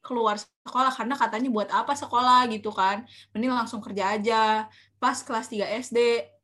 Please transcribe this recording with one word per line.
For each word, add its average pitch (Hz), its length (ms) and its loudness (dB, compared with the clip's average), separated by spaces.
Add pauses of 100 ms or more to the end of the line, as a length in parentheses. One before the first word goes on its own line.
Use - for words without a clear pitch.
keluar 220 400 -2
sekolah - 560 -2
karena 277 180 -4
katanya 233 380 -2
buat 208 160 -2
apa 240 240 0
sekolah 247 560 4
gitu 214 240 -6
kan. 196 320 0 (320)
Mending 254 160 0
langsung 226 320 -4
kerja 202 320 -2
aja. 214 480 2 (320)
Pas 254 240 0
kelas 233 320 -6
tiga 202 160 -2
S 226 240 -6
D 233 320 2 (180)